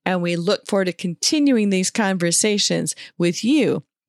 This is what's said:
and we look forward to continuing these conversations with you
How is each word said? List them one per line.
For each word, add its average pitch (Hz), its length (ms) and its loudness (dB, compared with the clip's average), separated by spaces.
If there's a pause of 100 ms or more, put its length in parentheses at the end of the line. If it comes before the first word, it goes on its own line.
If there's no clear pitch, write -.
and 180 160 0
we 175 140 -2
look 170 320 -2
forward 196 180 0
to 180 80 -2
continuing 220 760 0
these 185 180 0
conversations 190 1040 0 (220)
with 170 260 0
you 214 400 2 (260)